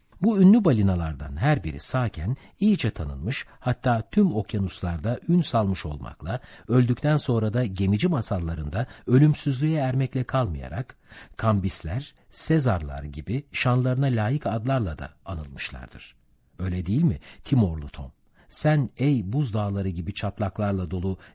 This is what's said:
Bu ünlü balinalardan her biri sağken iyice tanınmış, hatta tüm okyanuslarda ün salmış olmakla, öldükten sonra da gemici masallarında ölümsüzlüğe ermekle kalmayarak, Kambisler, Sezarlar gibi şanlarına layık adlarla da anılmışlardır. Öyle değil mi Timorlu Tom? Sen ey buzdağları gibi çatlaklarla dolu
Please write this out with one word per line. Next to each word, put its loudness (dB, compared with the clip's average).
Bu 2
ünlü 10
balinalardan 2
her 2
biri -6
sağken -4
iyice 2
tanınmış, -6
hatta 0
tüm 4
okyanuslarda -4
ün 4
salmış 0
olmakla, -8
öldükten 2
sonra 0
da 0
gemici 0
masallarında -2
ölümsüzlüğe 4
ermekle -2
kalmayarak, -4
Kambisler, -2
Sezarlar 0
gibi -8
şanlarına 0
layık 0
adlarla -2
da -10
anılmışlardır. -12
Öyle -4
değil 2
mi 2
Timorlu 0
Tom? -14
Sen 0
ey 0
buzdağları -2
gibi -6
çatlaklarla -2
dolu -2